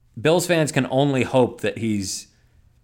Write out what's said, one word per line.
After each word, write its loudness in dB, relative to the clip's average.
Bills 2
fans 2
can 0
only 2
hope 0
that -4
he's -4